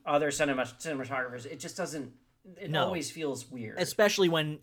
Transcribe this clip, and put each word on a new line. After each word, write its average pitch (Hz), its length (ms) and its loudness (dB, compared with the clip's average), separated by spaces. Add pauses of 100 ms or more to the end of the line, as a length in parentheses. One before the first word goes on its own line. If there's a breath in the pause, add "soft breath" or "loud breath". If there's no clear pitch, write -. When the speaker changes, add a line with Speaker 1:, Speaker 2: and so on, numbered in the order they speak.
Speaker 1:
other 147 260 4
cinema-, 139 340 2
cinematographers, 127 840 -6
it 143 140 -12
just 165 160 -10
doesn't, 151 360 -6 (480)
it 185 100 -8
Speaker 2:
No. 151 140 2
Speaker 1:
always 175 260 -2
feels 143 400 -6
weird. 113 280 -10
Speaker 2:
Especially 202 500 4
when 151 340 2